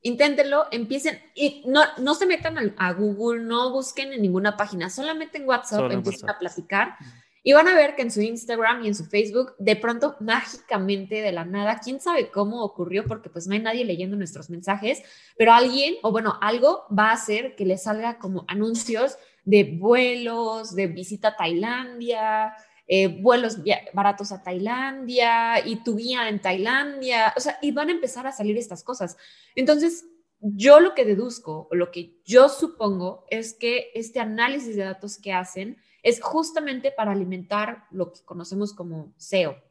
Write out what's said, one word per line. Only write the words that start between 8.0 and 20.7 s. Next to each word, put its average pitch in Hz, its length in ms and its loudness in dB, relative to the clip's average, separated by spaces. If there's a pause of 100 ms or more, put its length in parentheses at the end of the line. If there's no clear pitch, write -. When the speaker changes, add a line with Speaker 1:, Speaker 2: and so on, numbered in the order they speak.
Speaker 1:
en 233 80 -4
su 208 120 -2
Instagram 226 600 -2
y 220 60 -2
en 202 60 -2
su 170 120 -8
Facebook, 214 520 0
de 208 180 2
pronto, 233 440 -2
mágicamente, 214 1000 -2
de 208 120 -2
la 170 120 -6
nada, 202 400 -4
quién 262 160 -8
sabe 330 300 0
cómo 208 340 -2
ocurrió, 190 400 -6
porque 220 240 -8
pues 170 180 -12
no 190 80 -4
hay 214 60 0
nadie 226 240 -2
leyendo 185 320 -4
nuestros 165 320 -10
mensajes, 202 540 -6 (340)
pero 226 160 6
alguien, 262 500 4
o 220 100 0
bueno, 220 280 -2
algo 247 440 2 (120)
va 214 140 4
a - 20 4
hacer 220 420 -2
que 196 120 -4
les 185 160 0
salga 226 360 -4
como 190 300 -8
anuncios 226 680 -2 (260)
de 190 340 4
vuelos, 233 960 0